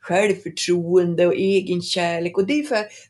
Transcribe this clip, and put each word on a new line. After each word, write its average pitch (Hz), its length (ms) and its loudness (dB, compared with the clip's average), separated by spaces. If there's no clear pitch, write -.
självförtroende 175 1300 0
och 175 80 2
egen 185 480 0
kärlek. 175 560 -4
Och 196 80 2
det 294 140 0
är - 20 -2
för, 226 220 -2